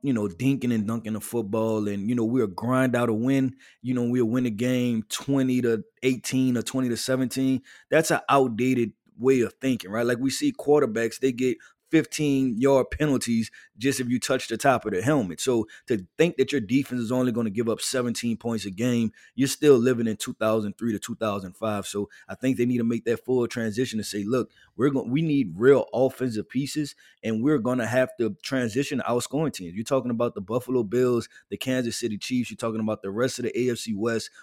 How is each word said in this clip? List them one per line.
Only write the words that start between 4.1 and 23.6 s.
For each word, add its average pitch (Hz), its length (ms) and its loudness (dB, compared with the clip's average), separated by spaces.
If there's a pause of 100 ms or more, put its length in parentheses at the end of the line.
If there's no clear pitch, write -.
win 123 200 0
a 117 40 -2
game 120 580 0
twenty 131 540 0
to 113 200 2 (220)
eighteen 131 520 2
or 113 60 -2
twenty 131 280 -2
to 113 60 -2
seventeen. 131 640 0 (280)
That's 156 220 4
an 143 160 2
outdated 123 640 2 (260)
way 127 220 4
of 110 140 0
thinking, 120 360 -4
right? 117 160 -2
Like, 120 120 0
we 131 120 0
see 143 220 -2
quarterbacks, 117 640 2
they 135 140 0
get 123 260 -2 (320)
fifteen-yard 135 1000 2
penalties 120 640 0 (260)
just 131 220 0
if 123 80 -4
you 123 100 2
touch 131 300 -2
the 113 80 -4
top 123 280 2
of 104 80 -2
the 92 80 0
helmet. 107 400 0
So 120 280 0 (180)
to 101 180 -2 (140)
think 170 200 2
that 127 120 2
your 143 100 0
defense 123 400 0
is 113 120 -4
only 127 180 0
gonna 113 200 -2
give 113 180 -2
up 110 120 -2
seventeen 120 560 -2
points 113 280 -4
a 101 80 -8
game, 117 400 0 (240)
you're 131 100 2
still 147 300 6
living 117 320 2
in 107 80 -4
two - 180 -8
thousand 110 420 0
three 117 160 -4
to 101 60 -2
two 113 160 -10
thousand 98 420 -6
five. 104 300 -4
So 101 220 -6 (200)
I 98 60 -10
think 131 220 -2
they 120 100 0
need 123 120 0
to 113 60 0
make 117 200 -2
that 113 200 -2
full 127 220 0
transition 113 520 -4